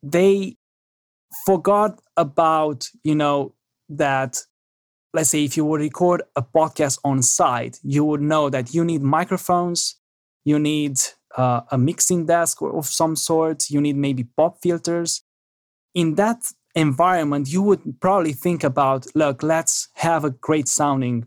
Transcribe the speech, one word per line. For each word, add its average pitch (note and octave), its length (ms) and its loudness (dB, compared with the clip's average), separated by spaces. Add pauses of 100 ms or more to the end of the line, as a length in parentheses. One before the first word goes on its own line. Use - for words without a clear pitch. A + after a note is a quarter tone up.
They F#3 540 2 (880)
forgot G3+ 540 2 (160)
about, D#3 720 0 (160)
you D3+ 100 0
know, D3 400 0 (340)
that, C3+ 540 -2 (720)
let's D#3+ 160 0
say, D3+ 140 0
if C3+ 120 -4
you D#3 80 0
would D3+ 160 0
record F3 420 0 (140)
a C3 60 -2
podcast D#3 640 0
on C3+ 180 0
site, B2 600 0
you C#3 220 0
would D3+ 160 0
know D3 300 0
that C3 240 -4
you E3+ 100 2
need E3 180 -2
microphones, F3 920 -2 (480)
you D3 140 2
need, D3 400 -2 (380)
uh, B2 340 0
a C3+ 80 0
mixing E3 480 0
desk E3+ 360 0
of D3+ 240 -6
some D#3+ 300 -2
sort, D#3+ 540 -2
you C#3+ 100 0
need D3 160 0
maybe C#3 280 -2
pop D#3+ 380 0
filters. E3+ 600 -2 (720)
In E3 220 0
that A3 340 0 (240)
environment, D3 800 2
you F#3 100 0
would F#3+ 380 0
probably F#3 320 2
think E3+ 320 -4
about, C3+ 500 0
"Look, C#3+ 280 2
let's D#3+ 520 -2
have E3 300 0
a D3 60 0
great D3 380 -2
sounding B2+ 580 -2